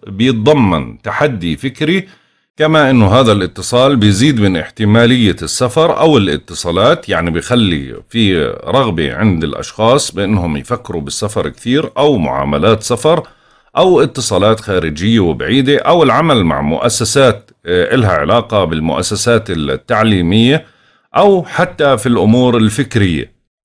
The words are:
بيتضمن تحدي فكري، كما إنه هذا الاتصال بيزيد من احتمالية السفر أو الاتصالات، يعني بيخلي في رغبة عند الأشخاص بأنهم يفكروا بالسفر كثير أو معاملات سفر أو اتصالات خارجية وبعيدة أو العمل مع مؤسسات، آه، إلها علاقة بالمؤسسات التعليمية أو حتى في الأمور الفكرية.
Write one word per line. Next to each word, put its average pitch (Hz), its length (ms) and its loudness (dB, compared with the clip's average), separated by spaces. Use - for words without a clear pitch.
بيتضمن 104 920 0
تحدي 95 560 -4
فكري، 160 500 -4
كما 151 320 2
إنه 120 180 4
هذا 117 240 4
الاتصال 120 640 0
بيزيد 110 440 2
من 95 180 0
احتمالية 110 840 2
السفر 127 580 0
أو 151 180 4
الاتصالات، 92 920 -2
يعني 85 220 -2
بيخلي 82 800 -2
في 95 360 0
رغبة 82 500 -2
عند 87 280 0
الأشخاص 110 680 -2
بأنهم 90 460 -2
يفكروا 87 440 -8
بالسفر 101 480 -6
كثير 131 480 -4
أو 143 200 2
معاملات 73 640 0
سفر 156 400 0
أو 175 240 4
اتصالات 107 580 0
خارجية 92 600 -2
وبعيدة 104 580 0
أو 165 260 2
العمل 135 400 2
مع 73 180 0
مؤسسات، 117 920 0
آه، 90 300 0
إلها 110 160 2
علاقة 98 540 0
بالمؤسسات 82 840 -2
التعليمية 101 1160 0
أو 190 260 4
حتى 147 540 -2
في 110 80 -8
الأمور 120 520 2
الفكرية. 104 840 -2